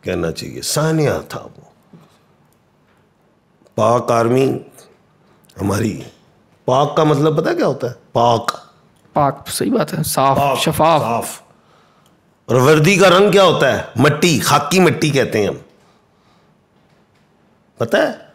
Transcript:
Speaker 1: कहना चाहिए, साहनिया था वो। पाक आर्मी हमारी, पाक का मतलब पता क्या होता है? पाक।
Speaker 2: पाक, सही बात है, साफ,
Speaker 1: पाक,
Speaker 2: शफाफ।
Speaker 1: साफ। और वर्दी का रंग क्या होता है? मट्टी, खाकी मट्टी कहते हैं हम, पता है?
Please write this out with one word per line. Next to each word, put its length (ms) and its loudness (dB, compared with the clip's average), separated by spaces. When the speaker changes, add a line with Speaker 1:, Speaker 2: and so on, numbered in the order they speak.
Speaker 1:
कहना 280 -4
चाहिए, 300 -12
साहनिया 640 -2
था 160 -14
वो। 320 -20
पाक 340 0
आर्मी 500 0
हमारी, 320 -4
पाक 300 0
का 80 2
मतलब 320 0
पता 160 -2
क्या 120 -2
होता 220 -4
है? 60 -8
पाक। 580 0
Speaker 2:
पाक, 320 -2
सही 220 -6
बात 220 -2
है, 120 -6
साफ, 340 0
Speaker 1:
पाक, 200 -2
Speaker 2:
शफाफ। 440 0
Speaker 1:
साफ। 420 -6
और 120 2
वर्दी 360 4
का 100 6
रंग 240 4
क्या 120 6
होता 300 2
है? 140 -6
मट्टी, 420 2
खाकी 400 0
मट्टी 320 2
कहते 280 0
हैं 100 0
हम, 120 -8
पता 200 -2
है? 360 -4